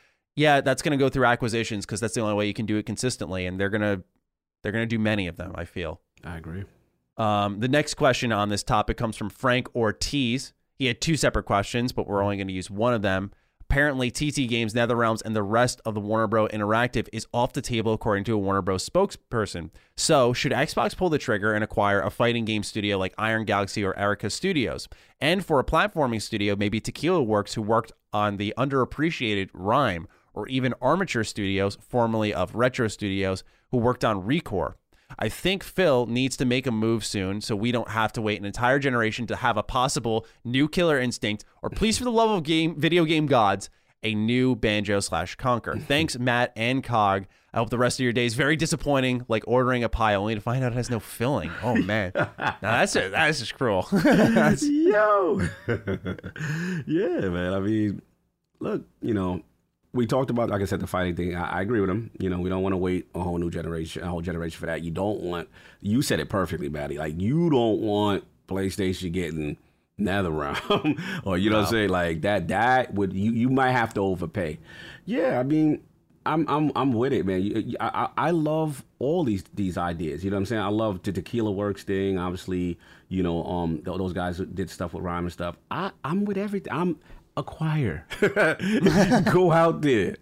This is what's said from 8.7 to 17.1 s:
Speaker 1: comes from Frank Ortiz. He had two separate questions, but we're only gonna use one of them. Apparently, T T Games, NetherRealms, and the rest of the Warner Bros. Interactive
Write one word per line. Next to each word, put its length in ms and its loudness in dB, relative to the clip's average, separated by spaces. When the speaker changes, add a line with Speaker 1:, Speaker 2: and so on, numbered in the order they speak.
Speaker 1:
comes 180 -4
from 140 -8
Frank 440 0
Ortiz. 800 -2
He 100 0
had 120 -2
two 160 0
separate 280 2
questions, 500 0
but 140 -4
we're 140 0
only 140 0
gonna 160 -4
use 180 -6
one 240 0
of 100 0
them. 280 0
Apparently, 500 2
T 200 -2
T 160 0
Games, 260 0
NetherRealms, 500 2
and 100 -6
the 80 0
rest 440 2
of 100 -2
the 60 -2
Warner 260 0
Bros. 240 2
Interactive 600 0